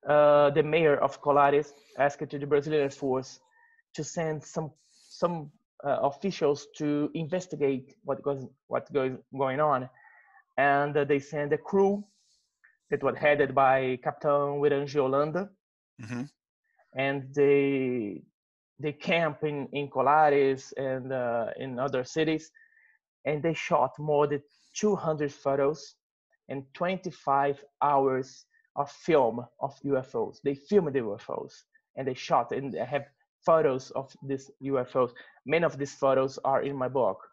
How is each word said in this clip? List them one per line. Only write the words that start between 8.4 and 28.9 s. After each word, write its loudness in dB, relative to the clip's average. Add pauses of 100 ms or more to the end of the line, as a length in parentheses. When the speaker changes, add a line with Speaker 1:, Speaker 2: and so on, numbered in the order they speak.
Speaker 1:
what -6
goes, -2 (180)
going -2
on. 0 (680)
And, 2
uh, 2
they 2
sent -4
a 0
crew 2 (840)
that -2
was 0
headed 2
by 4
Captain -2
Wirangi 0
Holanda. 0 (500)
Speaker 2:
Mm-hmm. -8 (720)
Speaker 1:
And -6
they, 2 (560)
they -4
camp -2
in, -4
in -4
Colares 2
and, -4
uh, -2
in -8
other -2
cities. -2 (760)
And -2
they 0
shot 0
more 2
than -2 (300)
two 0
hundred -2
photos -2 (520)
and -10
twenty-five -2 (200)
hours 0 (300)
of -4